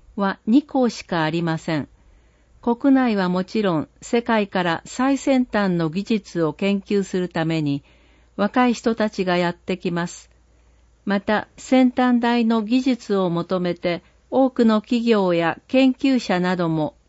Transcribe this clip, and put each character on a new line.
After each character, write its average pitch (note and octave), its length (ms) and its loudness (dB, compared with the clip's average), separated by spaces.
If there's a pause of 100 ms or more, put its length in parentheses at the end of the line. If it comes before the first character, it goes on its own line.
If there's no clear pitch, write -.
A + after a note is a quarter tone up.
(160)
は G3 320 -2
二 C4+ 160 4
校 B3+ 260 0
し - 140 -8
か E3 200 -2
あ D#3 60 0
り E3+ 140 -2
ま D#3+ 140 -2
せ D#3+ 200 -4
ん。 - 120 -6 (720)
国 A#3+ 320 2
内 B3 220 2
は F#3 140 0
も F3+ 140 0
ち A3 180 -4
ろ F3+ 160 0
ん、 C#3+ 100 -4 (140)
世 A#3+ 200 -2
界 A3 260 0
か F3+ 160 -2
ら E3 200 -2
最 C4+ 340 -2
先 B3+ 320 0
端 G3 260 0
の E3 140 0
技 F#3+ 140 -4
術 G3 400 -4
を D3+ 100 0
研 G3 280 -2
究 G3+ 220 -2
す F#3+ 140 -6
る F3+ 120 -2
た E3 160 -4
め D#3+ 160 -2
に、 C#3+ 220 -2 (520)
若 B3 320 0
い A#3 60 2
人 A3+ 200 -2
た G#3+ 160 -2
ち F#3 160 -4
が F3+ 120 0
や F3 140 0
っ E3+ 40 -8
て F#3 220 -8
き F3+ 140 -6
ま E3+ 160 -4
す。 - 220 -20 (760)
ま G3+ 160 0
た、 - 340 -2
先 B3+ 360 2
端 B3 280 2
大 A#3+ 240 0
の A3+ 200 0
技 B3 180 0
術 A#3 340 -2
を F#3+ 140 2
求 E3+ 300 -2
め F3 140 -2
て、 F3 300 -4 (260)
多 C4 200 2
く A#3+ 160 2
の G#3+ 160 2
企 A#3 240 -2
業 G3 280 2
や E3+ 340 0
研 C4 260 4
究 C4 260 0
者 F3+ 220 -2
な F3+ 160 0
ど F3 100 0
も、 D#3 280 -2 (140)